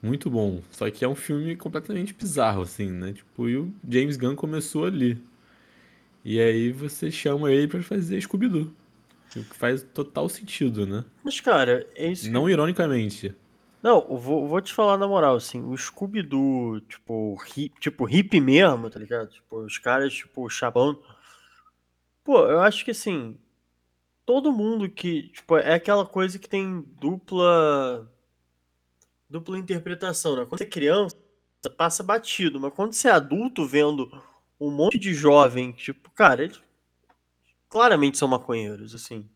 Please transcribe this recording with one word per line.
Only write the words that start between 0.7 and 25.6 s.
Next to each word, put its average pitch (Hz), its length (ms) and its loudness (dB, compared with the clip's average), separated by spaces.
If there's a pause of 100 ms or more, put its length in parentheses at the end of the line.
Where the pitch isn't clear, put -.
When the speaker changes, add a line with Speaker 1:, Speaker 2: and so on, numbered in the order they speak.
Speaker 1:
Só 107 200 -6
que - 120 -6
é 123 40 0
um 139 80 -2
filme 156 400 -6
completamente 175 580 -8
bizarro, 120 480 -2
assim, 95 300 -8
né? 92 220 -8
Tipo, - 360 -8
e 123 80 -2
o 175 160 -8 (160)
James 135 280 0
Gunn 127 180 -2
começou 156 500 -6
ali. 123 360 -2 (1000)
E 110 160 -2
aí 117 320 2
você 143 380 -8
chama 147 420 -2
ele 143 160 4
pra 180 140 -6
fazer 190 400 -4
Scooby-Doo. 185 500 -2 (640)
O 110 80 -12
que - 120 -20
faz 127 280 -2
total 147 440 -6
sentido, 117 600 -4
né? 104 180 -6 (180)
Speaker 2:
Mas, 285 160 -8
cara, 127 560 2
é 165 160 -4
isso 185 140 -8
que 110 60 -6
Speaker 1:
Não 135 180 0
ironicamente. 147 840 -2 (460)
Speaker 2:
Não, 220 280 6
eu 131 80 -6
vou, 139 300 -2
vou 165 120 -2
te 196 140 -10
falar 202 240 4
na 202 100 0
moral, 160 280 4
assim, 120 280 -6
o 127 140 -8
Scooby-Doo, 139 1040 -4
tipo, 107 560 -8 (180)
hi-, 143 140 -6 (100)
tipo, 135 260 -4
hippie 175 360 4
mesmo, 131 480 6
tá 110 100 -18
ligado? 110 300 -8
Tipo, - 340 -16
os 107 140 -12
caras, 131 360 -2
tipo, - 360 -12
chapão. 127 500 0 (1200)
Pô, 269 240 6
eu 151 120 4
acho 214 240 4
que, 247 80 -6
assim, 147 460 -6 (880)
todo 277 260 2
mundo 214 380 -2
que, 170 400 -6
tipo, - 280 0
é 151 180 4